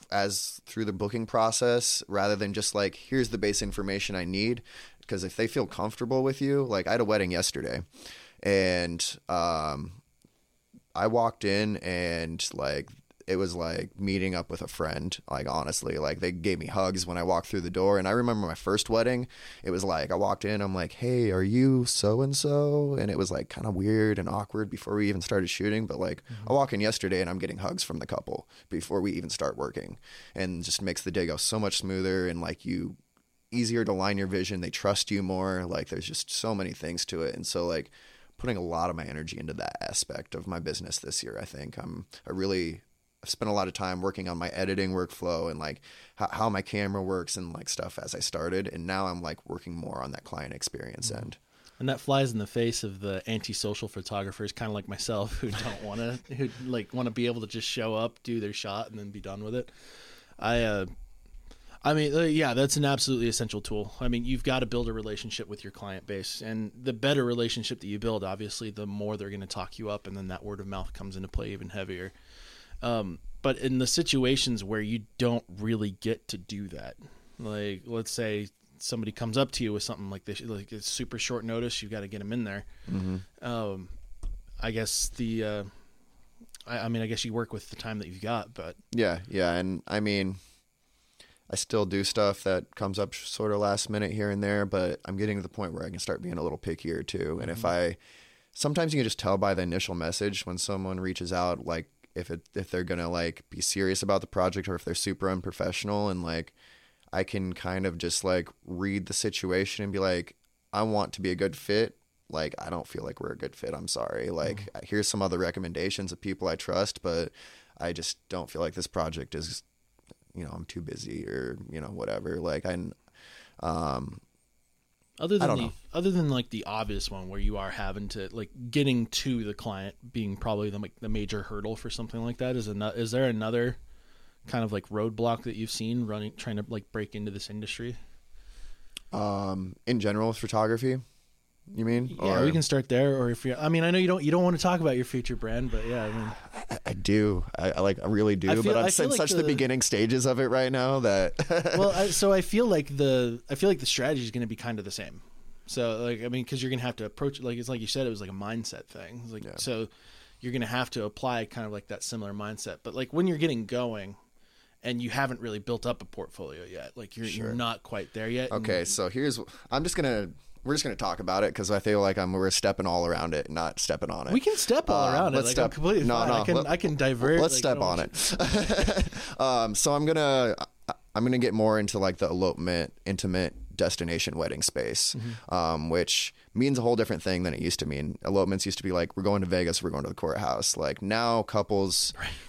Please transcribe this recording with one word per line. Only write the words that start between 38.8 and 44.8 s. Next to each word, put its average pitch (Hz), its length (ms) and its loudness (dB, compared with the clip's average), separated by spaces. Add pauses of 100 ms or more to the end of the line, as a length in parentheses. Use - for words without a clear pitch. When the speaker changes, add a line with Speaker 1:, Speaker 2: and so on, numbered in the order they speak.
Speaker 1:
of 85 40 -4
my 82 100 -6
energy 76 340 -8
into 78 160 -6
that - 260 -6
aspect - 540 -4
of 85 100 -8
my 87 140 -4
business 80 400 -4
this - 240 -6
year, 57 180 -8
I - 40 -8
think. - 320 -12
I'm, 87 280 -10 (220)
I - 40 -6
really, 92 500 -2 (420)
I've - 60 -6
spent - 200 -2
a 104 40 2
lot 98 160 2
of 90 40 -4
time 92 280 -2
working 95 260 -2
on 87 100 -2
my 87 120 -2
editing 95 420 0